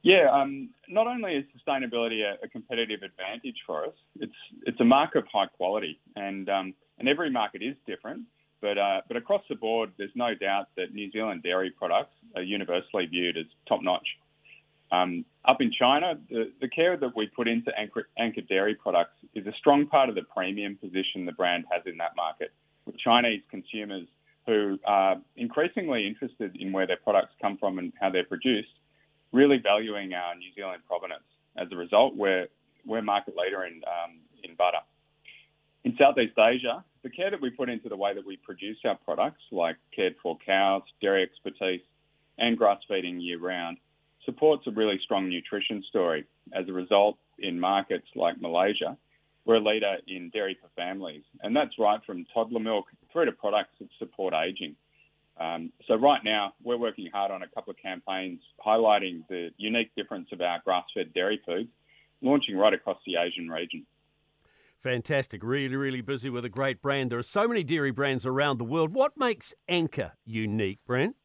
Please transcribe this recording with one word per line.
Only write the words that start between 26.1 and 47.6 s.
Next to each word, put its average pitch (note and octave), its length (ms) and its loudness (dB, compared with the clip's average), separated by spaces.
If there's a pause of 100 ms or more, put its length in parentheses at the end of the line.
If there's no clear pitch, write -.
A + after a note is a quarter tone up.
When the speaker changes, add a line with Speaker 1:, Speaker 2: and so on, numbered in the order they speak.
Speaker 1:
in F#2+ 140 -6
where F#2+ 160 0
their F2+ 160 -2
products G2+ 380 2
come G2+ 160 -2
from F#2+ 200 -2
and F2+ 220 -6
how G2 100 2
they're F#2 140 2
produced, G#2+ 460 -2 (640)
really C#3 280 8
valuing G#2 520 0
our F2 220 -6
New F2+ 200 -20
Zealand F#2+ 320 -8
provenance. F2 340 -6 (360)
As F2 160 -6
a - 20 -10
result, G#2 400 4
we're, F#2+ 320 2 (380)
we're A2 160 -2
market G2+ 340 0
leader F#2 300 -2
in, E2 200 -14
um, E2+ 340 -6 (220)
in E2+ 140 -18
butter. F2 220 4 (1080)
In A#2+ 160 -2
Southeast C3+ 400 4
Asia, B2 420 2 (220)
the B2+ 60 -12
care F#3 200 -4
that F#3+ 120 -6
we C3 80 -2
put B2 180 -6
into A2+ 220 -8
the G#2 80 -6
way G2+ 160 0
that G2 120 -8
we G2 120 -12
produce G#2 480 -12
our G2+ 100 2
products, A2 460 -2 (100)
like E2+ 240 0 (180)
cared F#2 300 0
for E2 220 -4
cows, G2 380 2 (180)
dairy G2 220 4
expertise, F#2 580 -4 (560)
and A#2 200 2
grass G2+ 300 6
feeding F2+ 320 -4
year F2 180 -6
round, F2 420 -6 (440)
supports D3 420 2
a A#2+ 60 -4
really G#2 320 2
strong G2 240 0
nutrition F#2+ 640 -4
story. E2+ 340 0 (300)
As F#2+ 160 -4
a F#2 40 -6
result, G2+ 440 4 (200)
in F2 220 -4
markets F#2+ 560 0